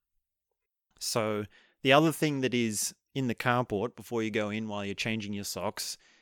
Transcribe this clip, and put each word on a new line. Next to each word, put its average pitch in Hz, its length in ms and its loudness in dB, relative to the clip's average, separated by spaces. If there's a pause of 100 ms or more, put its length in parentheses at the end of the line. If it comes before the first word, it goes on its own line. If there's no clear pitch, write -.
(1000)
So 107 460 -2 (380)
the 131 100 6
other 156 200 8
thing 147 280 0
that 127 140 2
is 117 400 0 (200)
in 135 140 -2
the 110 60 0
carport 120 600 0
before 113 260 -4
you 110 80 -2
go 107 200 0
in, 110 180 -4
while 104 160 -6
you're 98 100 -6
changing 110 380 -4
your 101 120 -6
socks, - 540 -6 (240)